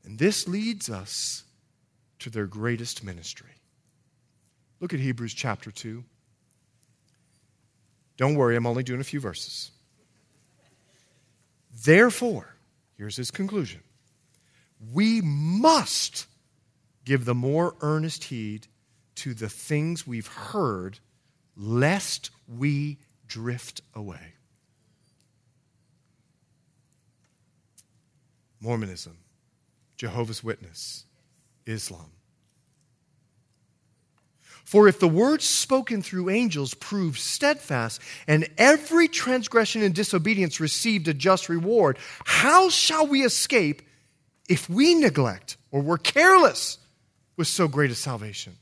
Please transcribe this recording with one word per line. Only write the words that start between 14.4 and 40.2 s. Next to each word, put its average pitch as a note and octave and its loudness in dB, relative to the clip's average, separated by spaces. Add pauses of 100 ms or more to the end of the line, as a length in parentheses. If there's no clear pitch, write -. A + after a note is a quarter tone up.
"we A3 2
must F3+ 0 (760)
give C3 0
the A#2+ 0
more C#3+ -2
earnest D#3 -4
heed A2 -10 (480)
to C3 -10
the A2 -8
things D#3 -6
we've A#2 -10
heard, G#2 -6 (560)
lest B2 -2 (160)
we C#3+ -4 (280)
drift A#2+ -12 (140)
away." F2 -16 (4000)
Mormonism, G2+ -8 (800)
Jehovah's A2+ -8
Witness, - -12 (640)
Islam. F2+ -10 (2500)
"For G#3 8
if - 6
the F3+ 6
words A#3+ 4
spoken A#3 0
through F3+ -6
angels F#3 -2
prove F3+ -4
steadfast, D#3 -2 (240)
and D#3 2 (120)
every D4+ 6
transgression A3+ 0
and F#3+ 4
disobedience F#3+ 0